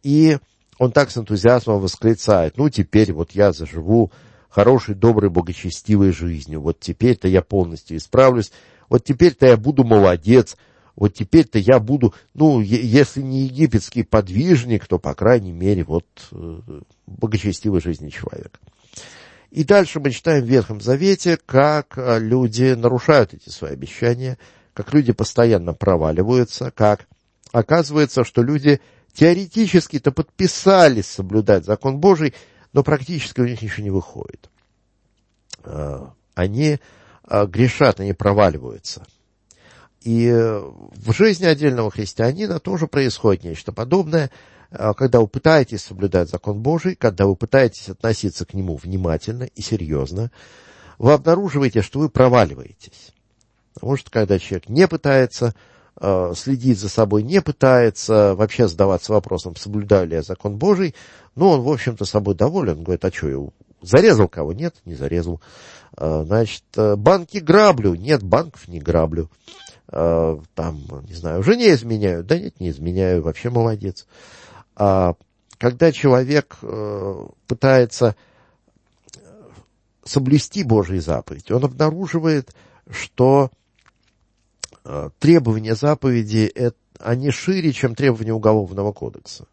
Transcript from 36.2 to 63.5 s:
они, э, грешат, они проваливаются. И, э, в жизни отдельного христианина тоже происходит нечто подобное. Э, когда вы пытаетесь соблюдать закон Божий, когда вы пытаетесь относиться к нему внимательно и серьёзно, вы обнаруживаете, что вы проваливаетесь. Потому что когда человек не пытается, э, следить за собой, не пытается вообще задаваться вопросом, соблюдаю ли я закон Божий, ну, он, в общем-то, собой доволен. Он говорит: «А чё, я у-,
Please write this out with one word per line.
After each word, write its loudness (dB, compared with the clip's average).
они, -2
э, 0
грешат, 2
они -6
проваливаются. -2
И, 0
э, 2
в -10
жизни 2
отдельного 2
христианина -4
тоже -6
происходит 0
нечто -12
подобное. -2
Э, -2
когда 2
вы 4
пытаетесь 0
соблюдать -4
закон -8
Божий, -4
когда 0
вы 2
пытаетесь 0
относиться -6
к -20
нему -6
внимательно -6
и -18
серьёзно, -6
вы 4
обнаруживаете, 0
что -8
вы -2
проваливаетесь. 0
Потому -6
что -12
когда 0
человек -8
не 2
пытается, 0
э, -2
следить -2
за -8
собой, 0
не 0
пытается 2
вообще 0
задаваться 0
вопросом, -4
соблюдаю 0
ли -6
я -4
закон -10
Божий, 0
ну, 2
он, 4
в -4
общем-то, -4
собой -2
доволен. -2
Он -14
говорит: -6
«А -2
чё, -8
я -6
у-, -12